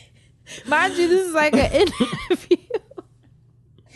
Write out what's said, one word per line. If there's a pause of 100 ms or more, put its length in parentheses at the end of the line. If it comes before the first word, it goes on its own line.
(680)
Mind
you,
this
is,
like,
an
<laughs>
interview. (1400)